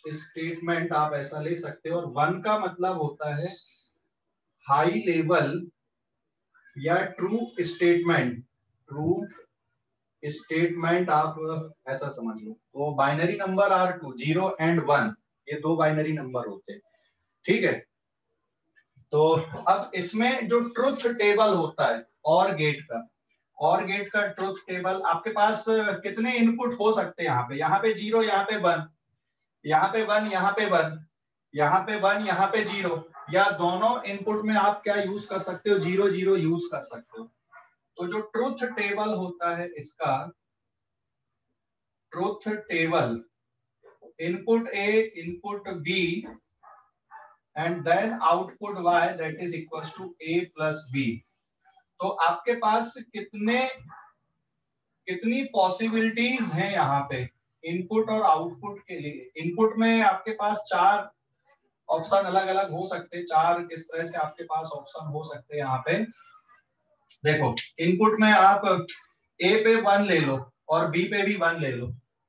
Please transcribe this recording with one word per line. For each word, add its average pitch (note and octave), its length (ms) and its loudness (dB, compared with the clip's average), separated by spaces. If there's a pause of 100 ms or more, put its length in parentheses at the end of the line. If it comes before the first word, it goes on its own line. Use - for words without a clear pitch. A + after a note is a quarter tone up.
(100)
स्टेटमेंट E3+ 840 -4
आप D3+ 220 2
ऐसा C#3+ 260 -6
ले E3 160 -4
सकते D#3+ 320 -10
हो। F3 100 -2
और D#3+ 140 -6
वन E3 300 0
का G#3+ 160 2
मतलब F3+ 440 -2
होता D3 340 -4
है - 180 -2 (1120)
हाई D#3 400 2
लेवल D#3+ 600 2 (1080)
या D#3 200 0 (220)
ट्रू G#3+ 280 -2 (160)
स्टेटमेंट, E3+ 840 2 (440)
ट्रू D#3+ 380 -2 (960)
स्टेटमेंट E3+ 880 -2
आप D#3 260 2 (520)
ऐसा C#3 200 -4
समझ A2+ 340 -8
लो। A2 100 -12
तो C#3+ 480 -6
binary D#3 380 2
number G3 340 2
are F3+ 200 4
टू, C#3 220 -10
ज़ीरो D#3+ 480 0
and E3 220 4
वन, C3+ 300 2 (340)
ये D3+ 120 -6
दो D#3+ 160 0
बाइनरी D#3 360 2
नंबर B2+ 340 -6
होते G2 260 -12
हैं, - 80 -16 (640)
ठीक F3+ 200 2
है। - 80 2 (1400)
तो D#3 160 6 (400)
अब - 260 2
इसमें A3+ 540 0
जो A#3 120 4 (100)
ट्रुथ C4 440 0
टेबल G#3 400 4
होता D#3 320 0
है A#2 180 -2 (200)
और F3+ 300 4
गेट D3+ 280 -2
का, A#2 240 -10 (520)
और F3+ 260 2
गेट G3 260 -6
का G#3 160 0
ट्रुथ F#3+ 300 -6
टेबल, F#3 500 -4
आपके E3+ 240 0
पास, G#3+ 380 2
अ, G#3+ 240 2
कितने A#3 440 -4
इनपुट A#3 440 2
हो G#3+ 120 4
सकते F#3 300 -2
हैं E3 80 0
यहाँ - 120 0
पे? - 140 -8
यहाँ - 220 2
पे A3 160 0
ज़ीरो, G#3+ 280 0
यहाँ G3 220 2
पे G#3+ 120 -4
वन, E3+ 320 0 (800)
यहाँ D#3 220 4
पे A3 140 0
वन, G#3+ 300 2
यहाँ F#3+ 200 2
पे G#3+ 140 0
वन, D#3+ 400 0 (480)
यहाँ F3 260 4
पे G#3+ 200 -4
वन, G#3 260 2
यहाँ F#3+ 200 2
पे G#3 180 2
ज़ीरो, F3+ 460 -4 (240)
या F#3+ 160 4
दोनों F#3 520 0
इनपुट G3+ 420 -4
में G#3+ 100 2
आप G#3 300 2
क्या G#3 100 2
यूज़ G3+ 340 -4
कर F#3+ 100 -4
सकते F#3 320 -2
हो? G3 80 6
ज़ीरो, F#3+ 300 2
ज़ीरो F#3 280 2
यूज़ E3+ 260 2 (100)
कर - 100 -6
सकते - 380 -16
हो। A3+ 120 -16 (640)
तो F3+ 100 -6
जो G#3+ 140 -4
ट्रुथ B3 440 -4
टेबल G#3 500 -2
होता F3 420 -4
है F3 120 -6 (100)
इसका, - 540 -4 (1800)
ट्रुथ G#3 360 -4
टेबल, E3 760 -2 (920)
input G3 560 0
A, G#3 400 2
input F3+ 680 -10
B, F3 440 -2 (1300)
and E3 280 -2
then G3+ 380 2
output F#3 600 0
Y, F3 300 4
that D#3+ 280 -6
is E3+ 140 -6
equals D#3 380 -10
to F#3 280 -14
A E3 260 0
plus D#3 460 -4
B। A#2 320 -2 (760)
तो F#3+ 80 0
आपके F3 460 0
पास A3+ 400 0 (180)
कितने, A3 540 -2 (1400)
कितनी A3+ 360 -2
पॉसिबिलिटीज A3 1080 0
हैं E3+ 200 0
यहाँ C#3 280 2 (100)
पे B2+ 180 -6 (360)
इनपुट F#3 460 -2
और A3 120 0
आउटपुट G3+ 580 0
के F#3 200 -12
लिए? C#3+ 360 -10
इनपुट G3 420 2
में A3+ 220 4
आपके G#3+ 320 2
पास G#3 240 -2 (100)
चार G3+ 440 4 (800)
ऑप्शन F#3+ 380 2
अलग-अलग F#3+ 440 0
हो F#3 160 -6
सकते F3 300 -8
हैं, F3 80 -8
चार F3 380 2
किस E3 220 -12
तरह E3 200 -6
से E3+ 140 -8
आपके D#3 260 -6
पास D#3 300 -6
ऑप्शन D3 320 -12
हो D3+ 180 -8
सकते D3 320 -12
हैं C#3+ 60 -4
यहाँ C3 160 -2
पे। E3+ 200 -2 (1300)
देखो, D3 300 2 (240)
इनपुट G3+ 420 4
में G#3+ 100 6
आप G3 560 6 (540)
ए F#3 140 4 (100)
पे A3+ 160 6
वन G3+ 240 4
ले F3 160 4
लो C3+ 180 0 (300)
और D#3+ 220 2
बी F3 140 0
पे G3+ 180 0
भी G#3 140 0
वन E3+ 240 0
ले C#3 100 -2
लो, B2 220 -6 (360)